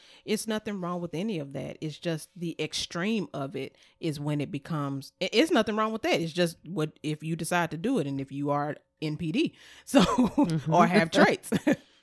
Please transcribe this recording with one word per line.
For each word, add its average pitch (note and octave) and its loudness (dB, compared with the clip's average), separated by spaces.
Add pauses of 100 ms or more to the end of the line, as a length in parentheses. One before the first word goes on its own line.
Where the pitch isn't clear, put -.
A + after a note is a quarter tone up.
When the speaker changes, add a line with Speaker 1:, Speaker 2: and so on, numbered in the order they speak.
(240)
Speaker 1:
it's G#3 -4
nothing G#3+ -6
wrong F3 -6
with E3+ -8
any F#3+ -4
of C#3 -10
that. C#3+ -10
It's D#3 -8
just D#3+ -6
the E3 -8
extreme F3+ -4
of C#3 -6
it - -8 (240)
is D3+ -4
when D3 -2
it C#3+ -4
becomes, C#3+ -6
i-, F#3 -2
it's D#4+ 4
nothing A3 2
wrong A3 0
with A3 -6
that. E4+ 2
It's E3 -4
just F3 0
what, D#3 -4
if D3+ -6
you D#3+ -4
decide E3 -2
to D3+ -8
do A3 0
it C#3+ 0
and C#3 -4
if C3+ -10
you C#3+ -4
are D3 -2 (260)
N D3+ -4
P D#3+ -4
D, C4+ 0 (160)
<laughs> - -20
so, C#4 6
Speaker 2:
Mm-hmm. F3 2
Speaker 1:
or E3+ 8
have E3+ 4
traits. - 4
<laughs> - 2 (420)